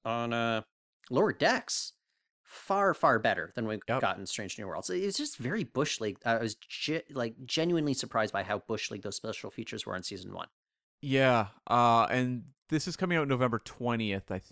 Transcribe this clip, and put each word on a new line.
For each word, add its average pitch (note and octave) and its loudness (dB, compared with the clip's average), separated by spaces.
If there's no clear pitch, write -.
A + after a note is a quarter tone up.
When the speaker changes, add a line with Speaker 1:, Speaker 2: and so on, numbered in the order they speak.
Speaker 1:
on, A#2 -2
uh, A2+ 0
Lower D3+ 4
Decks - 0
far, F#3+ 0
far C3 4
better F2+ 0
than A2+ -2
we G#2+ -4
Speaker 2:
Yep. B2+ 0
Speaker 1:
got F#2+ 0
in G2 -10
Strange G2+ -8
New G#2+ -10
Worlds. F2 -6
It F3+ -2
was G3 -2
just D4 -6
very D#3+ -4
Bush - -2
League. G#2 -4
I A#2 4
was A2 -4
ge-, - -6
like, A#2+ -4
genuinely D#3+ 2
surprised A2+ -2
by G2 -2
how G2+ -2
Bush A2 -4
League G#2 -8
those G2+ -6
special G#2+ -8
features G#2+ -10
were G2+ -6
in F#2 -8
season F#2+ -10
one. F2 -8
Speaker 2:
Yeah, C3 4
uh, A#2 6
and B2+ 0
this D#3 0
is E3+ -6
coming F3 0
out D3 2
November B2 2
twentieth, A2+ -2
I F#2 -4